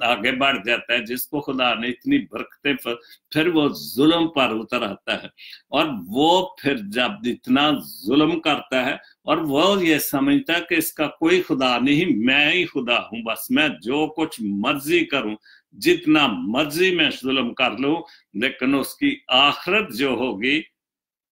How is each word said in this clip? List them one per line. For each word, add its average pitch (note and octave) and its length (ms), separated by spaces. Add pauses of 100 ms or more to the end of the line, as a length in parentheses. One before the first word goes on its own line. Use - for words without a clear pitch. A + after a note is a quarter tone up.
आगे A#2 280
बढ़ B2+ 340
जाता A#2 280
है, A#2+ 100
जिसको B2+ 360
खुदा B2+ 340
ने A#2 140
इतनी C3+ 300
बरकतें A#2+ 580
फ-, A#2 220 (360)
फिर D#3 140
वो D#3 200
जुल्म D#3+ 580
पर B2+ 280
उतर A2+ 280
आता G#2 320
है। E2+ 160 (420)
और D#3+ 180
वो D#3+ 720
फिर C#3+ 160
जब G#2 480
इतना C3+ 460 (340)
जुल्म D3+ 320
करता C3+ 440
है C3 180 (260)
और D#3 140
वो E3 400
ये D#3+ 180
समझता C#3 560
है E3+ 60
कि E3 160
इसका D#3 300
कोई F3 340
खुदा C3 380
नहीं, C#3+ 280
मैं C#3+ 480
ही F3+ 100
खुदा B2 320
हूं, A2 280
बस A2+ 280
मैं D3 160
जो B2 380
कुछ D#3 360
मर्जी C#3 640
करूं, A#2 320 (380)
जितना D3+ 540
मर्जी C#3+ 680
मैं D#3 160
जुल्म B2+ 420
कर A2+ 260
लूं, D3 240 (340)
लेकिन C3 380
उसकी C#3 560
आखिरत C#3+ 600
जो B2 240
होगी, B2+ 480 (680)